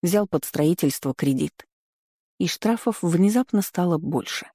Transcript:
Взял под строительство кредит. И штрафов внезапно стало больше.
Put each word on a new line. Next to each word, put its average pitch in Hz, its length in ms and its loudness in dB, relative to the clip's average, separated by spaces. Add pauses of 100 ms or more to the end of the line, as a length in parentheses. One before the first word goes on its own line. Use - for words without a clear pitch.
Взял 196 240 0
под - 180 -2
строительство 147 680 0
кредит. 143 500 -2 (760)
И 180 80 0
штрафов - 540 -2
внезапно 202 600 2
стало 180 340 0
больше. - 580 -4